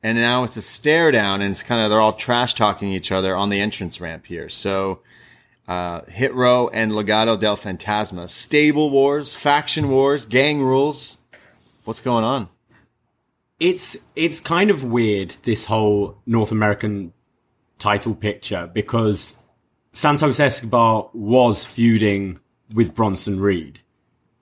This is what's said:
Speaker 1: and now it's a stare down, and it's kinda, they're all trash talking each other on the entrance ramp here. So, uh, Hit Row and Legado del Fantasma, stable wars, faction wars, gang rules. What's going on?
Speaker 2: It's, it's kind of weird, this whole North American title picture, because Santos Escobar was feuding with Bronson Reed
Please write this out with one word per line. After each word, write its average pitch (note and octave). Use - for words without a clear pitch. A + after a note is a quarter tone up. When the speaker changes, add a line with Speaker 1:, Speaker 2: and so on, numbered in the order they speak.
Speaker 1:
and A2+
now A#2+
it's A2+
a G#2+
stare D#3
down, G2+
and G2
it's F#2
kinda, A2+
they're G#2+
all G#2+
trash A#2+
talking G2+
each F#2+
other F#2+
on G2+
the G2+
entrance G2+
ramp E2
here. E2+
So, G2
uh, F2
Hit A#2+
Row B2
and A2
Legado G#2+
del G#2
Fantasma, G2+
stable D3+
wars, C#3
faction D3
wars, C3+
gang C#3
rules. C3+
What's A2
going A#2
on? A#2+
Speaker 2:
It's, F3+
it's D#3+
kind F#3
of D3
weird, A2
this A2
whole G#2
North A2+
American G#2
title G#2
picture, F#2+
because G#2+
Santos D3
Escobar A#2
was A#2
feuding G#2
with A2
Bronson G2
Reed F2+